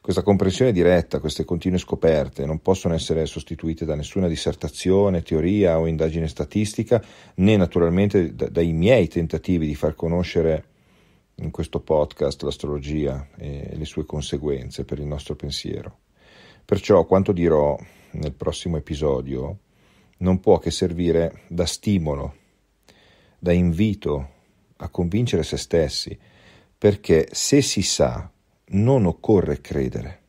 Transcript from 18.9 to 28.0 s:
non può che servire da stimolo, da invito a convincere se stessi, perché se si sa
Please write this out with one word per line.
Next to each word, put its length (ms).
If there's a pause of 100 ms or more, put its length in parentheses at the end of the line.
non 180
può 180
che 140
servire 760
da 200
stimolo, 680 (1000)
da 140
invito 800 (480)
a 120
convincere 540
se 140
stessi, 600 (580)
perché 560
se 300
si 220
sa 480 (400)